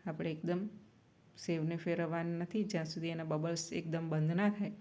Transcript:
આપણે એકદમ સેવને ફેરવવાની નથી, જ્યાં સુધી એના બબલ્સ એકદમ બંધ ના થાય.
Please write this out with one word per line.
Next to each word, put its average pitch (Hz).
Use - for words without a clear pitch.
આપણે 165
એકદમ 170
સેવને 165
ફેરવવાની 170
નથી, 175
જ્યાં 165
સુધી 160
એના 165
બબલ્સ 160
એકદમ 165
બંધ 156
ના 202
થાય. 208